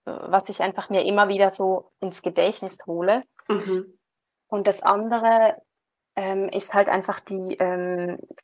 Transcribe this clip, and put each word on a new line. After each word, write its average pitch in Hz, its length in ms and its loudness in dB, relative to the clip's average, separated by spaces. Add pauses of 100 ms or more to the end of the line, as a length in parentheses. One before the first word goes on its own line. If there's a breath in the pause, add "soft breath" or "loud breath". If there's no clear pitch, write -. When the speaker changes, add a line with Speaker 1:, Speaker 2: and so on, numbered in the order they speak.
Speaker 1:
was 185 440 -2
ich 202 120 -8
einfach 190 280 -4
mir 196 160 2
immer 202 220 4
wieder 196 240 2
so 190 480 -2
ins 190 240 -8
Gedächtnis 180 540 -2 (100)
hole. 185 360 0 (240)
Speaker 2:
Mhm. 190 520 -4 (480)
Speaker 1:
Und 202 180 -4
das 196 160 2
andere, 226 800 4 (580)
ähm, 190 300 -2
ist - 240 -6
halt 202 160 4
einfach 190 320 -2
die, 185 380 -8
ähm, 180 600 -2 (240)